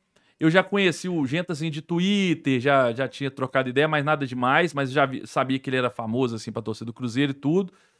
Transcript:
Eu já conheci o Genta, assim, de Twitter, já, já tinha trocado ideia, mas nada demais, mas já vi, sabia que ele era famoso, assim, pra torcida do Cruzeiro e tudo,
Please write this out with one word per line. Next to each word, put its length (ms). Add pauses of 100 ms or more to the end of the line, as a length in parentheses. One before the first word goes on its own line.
(400)
Eu 100
já 120
conheci 460
o 180
Genta, 260
assim, 180
de 120
Twitter, 760
já, 320
já 160
tinha 220
trocado 380
ideia, 200
mas 160
nada 220
demais, 460
mas 180
já 140
vi, 220
sabia 320
que 100
ele 80
era 140
famoso, 460
assim, 160
pra 100
torcida 240
do 80
Cruzeiro 380
e 20
tudo, 380 (280)